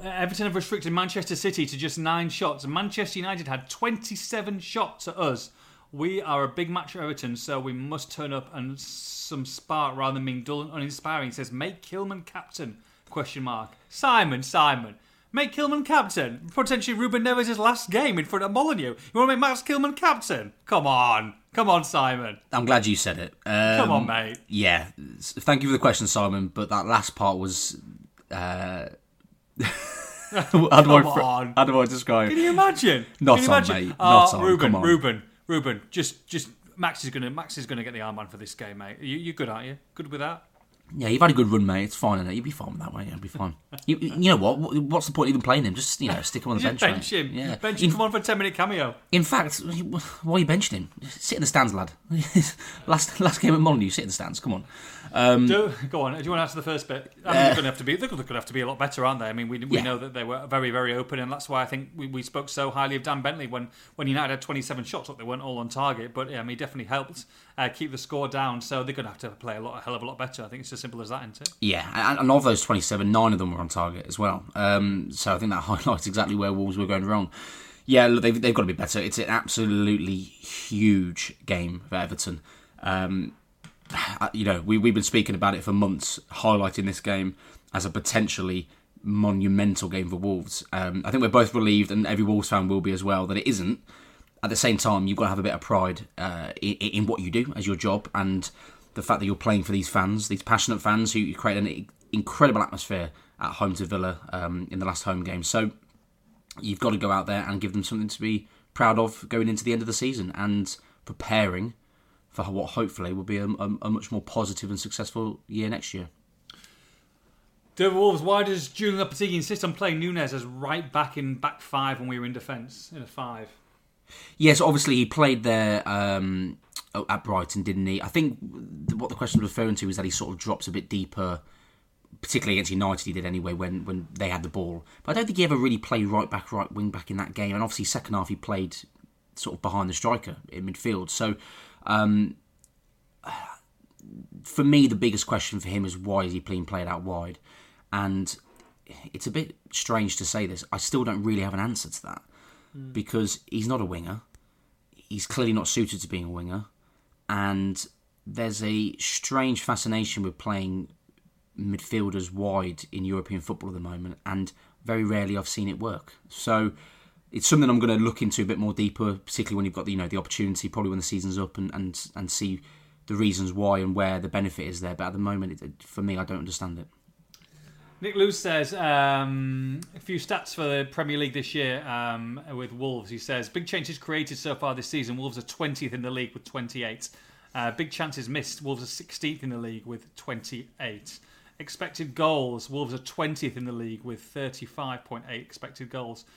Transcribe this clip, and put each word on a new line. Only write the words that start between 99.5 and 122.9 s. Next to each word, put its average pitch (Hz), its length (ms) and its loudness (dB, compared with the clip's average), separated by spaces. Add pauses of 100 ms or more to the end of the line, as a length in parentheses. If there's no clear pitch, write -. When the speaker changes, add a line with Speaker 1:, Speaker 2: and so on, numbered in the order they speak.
Speaker 2:
for 92 80 -4
these 98 180 0
fans, 104 380 0
these 98 160 -4
passionate 113 380 2
fans 110 320 2
who 104 200 0
create 101 240 -2
an 101 100 0
i-, - 180 -8 (280)
incredible 110 480 2
atmosphere 92 480 -4 (300)
at - 140 -4
home 98 220 0
to 95 100 -4
Villa, 92 340 -4 (120)
um, 90 400 -6
in 95 80 -6
the 95 60 -4
last 92 180 -4
home 92 200 -2
game. 87 200 -6
So 107 280 0 (880)
you've 101 180 -4
gotta 110 180 2
go 98 140 0
out 95 140 2
there 101 220 -2
and 98 140 -4
give 95 120 -2
them 101 100 0
something 107 240 -4
to - 140 -10
be 107 260 -2 (260)
proud 110 260 6
of 113 280 -2
going 113 220 2
into 107 140 -2
the 117 100 0
end 113 80 0
of 113 40 -6
the 113 80 -4
season 117 420 -2
and 101 400 0 (300)
preparing 107 680 0 (560)
for - 140 -6
what 92 280 -4
hopefully 95 420 -4
will 95 100 -4
be 104 140 -2
a, 101 80 -2
a, 101 360 -2
a 107 80 -4
much 107 220 -2
more 104 100 -4
positive 104 480 -4
and 98 100 -6
successful 110 680 -8
year 107 220 -4
next - 240 -8
year. 90 140 -10 (1700)
Speaker 1:
Dover 185 220 4
Wolves, 190 240 6
why 202 220 4
does 185 260 -2
Julian 196 360 0
Lopetegui 185 300 -2
insist 196 280 -2
on 170 100 -2
playing 170 260 -2
Nunez 165 340 -2
as 127 120 -6
right 139 460 -6
back 147 260 0
in 135 180 -4
back - 260 -4
five 135 380 -2
when 127 100 -8
we 123 100 -6
were 120 60 -6
in 123 80 -6
defence, 123 600 -12